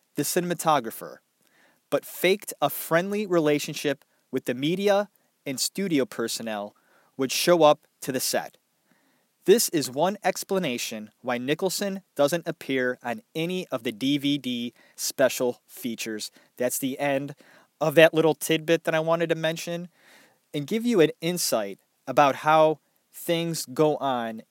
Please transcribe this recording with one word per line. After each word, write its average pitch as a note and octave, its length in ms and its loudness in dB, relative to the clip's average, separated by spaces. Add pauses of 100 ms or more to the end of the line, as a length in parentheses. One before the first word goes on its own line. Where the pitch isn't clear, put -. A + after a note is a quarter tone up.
(160)
the D3 80 0
cinematographer, D#3 960 -2 (720)
but - 160 0
faked - 560 -2
a C#3+ 80 2
friendly G3+ 560 -2
relationship D3+ 800 0 (280)
with C3 140 -4
the B2+ 80 -2
media G3 560 0 (360)
and C3+ 140 -6
studio E3 460 0
personnel A2 680 -8 (420)
would C3 140 -2
show F3 320 4
up D3+ 240 6 (140)
to C#3+ 100 -6
the B2+ 80 -2
set. - 380 -4 (880)
This G#3+ 240 6
is C3 220 -2
one E3+ 320 0
explanation B2+ 880 -4 (100)
why B2 160 -2
Nicholson F#3 640 -2 (140)
doesn't D#3 320 0
appear B2+ 560 -2
on A#2 180 -6 (140)
any F3 320 -4
of B2 160 -6
the B2 80 -4
D C3 260 0
V C#3+ 200 0
D A#2+ 360 -6 (220)
special - 720 0
features. A2 640 -8 (240)
That's B2 220 -2
the C3+ 200 -4
end C#3+ 380 -2 (460)
of D3+ 140 0
that D#3+ 180 10
little D#3 220 4
tidbit D#3+ 500 0
that D#3+ 100 0
I D#3+ 60 2
wanted E3 280 0
to D#3+ 60 0
mention E3 540 -6 (640)
and D3 120 -4
give A3 200 -2
you A#3 160 4
an F3+ 180 6
insight B2 600 -2 (280)
about C3+ 300 4
how D#3 420 4 (320)
things E3 540 -4
go D3 320 2
on A#2 540 -4